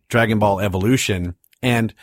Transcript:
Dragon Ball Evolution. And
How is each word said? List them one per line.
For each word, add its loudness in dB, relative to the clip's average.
Dragon 2
Ball 2
Evolution. -2
And 0